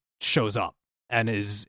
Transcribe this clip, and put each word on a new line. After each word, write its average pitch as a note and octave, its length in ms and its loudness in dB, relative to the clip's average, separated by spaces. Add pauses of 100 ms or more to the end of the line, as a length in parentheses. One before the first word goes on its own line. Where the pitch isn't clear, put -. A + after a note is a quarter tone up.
(220)
shows A2 340 2
up F#2+ 200 -4 (340)
and A2+ 200 0
is, G#2 400 -2